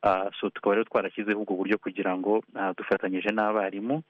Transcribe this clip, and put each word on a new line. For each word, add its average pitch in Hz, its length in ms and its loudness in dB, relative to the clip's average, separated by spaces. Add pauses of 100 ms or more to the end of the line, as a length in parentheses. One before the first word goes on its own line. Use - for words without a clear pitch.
Ah, 98 280 2 (100)
so 104 100 -2
tukaba - 260 2
rero 110 120 2
twarashyizeho 104 540 -2
ubwo 101 180 -2
buryo 95 180 2
kugira 95 380 -2
ngo, 101 240 2 (160)
ah, 98 160 -2
dufatanyije 98 640 -2
n'abarimu 107 640 0 (100)